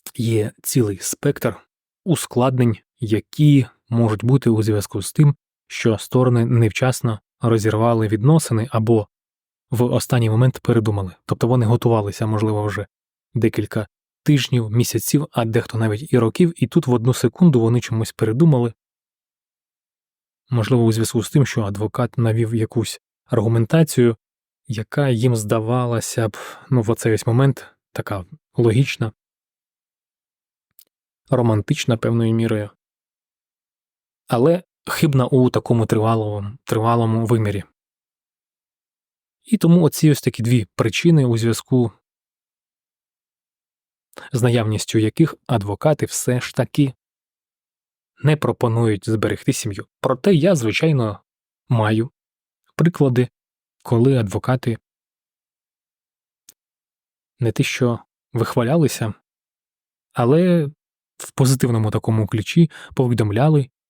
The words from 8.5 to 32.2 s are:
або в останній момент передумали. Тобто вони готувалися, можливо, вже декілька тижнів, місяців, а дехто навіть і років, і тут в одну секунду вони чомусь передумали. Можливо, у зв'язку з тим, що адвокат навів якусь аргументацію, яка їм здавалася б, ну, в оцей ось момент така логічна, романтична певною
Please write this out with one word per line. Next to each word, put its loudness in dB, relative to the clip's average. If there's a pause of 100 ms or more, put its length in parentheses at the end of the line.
або 0 (640)
в 0
останній 0
момент 2
передумали. -2 (100)
Тобто -2
вони 0
готувалися, 0
можливо, -2
вже -6 (460)
декілька -2 (360)
тижнів, 0
місяців, 0
а -2
дехто -2
навіть -4
і 4
років, 0
і 2
тут 0
в 2
одну 2
секунду 2
вони 2
чомусь -6
передумали. 2 (1800)
Можливо, 0
у 4
зв'язку -2
з -12
тим, 2
що -4
адвокат -6
навів 0
якусь -4 (240)
аргументацію, 2 (500)
яка -4
їм 2
здавалася -2
б, -12 (320)
ну, 2
в 0
оцей 0
ось -4
момент 0 (240)
така -10 (320)
логічна, 0 (2250)
романтична 0
певною -2